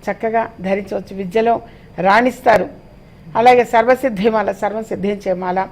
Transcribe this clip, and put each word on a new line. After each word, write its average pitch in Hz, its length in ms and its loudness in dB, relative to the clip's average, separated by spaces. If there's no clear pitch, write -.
చక్కగా 226 400 -2
ధరించవచ్చు, 196 560 -6
విద్యలో 220 460 0
రాణిస్తారు. 208 680 2
అలాగే 240 280 6
సర్వసిద్ధి 233 680 2
మాల, 208 220 -2
సర్వం 208 320 -6
సిద్ధించే 196 500 -4
మాల. 185 380 -4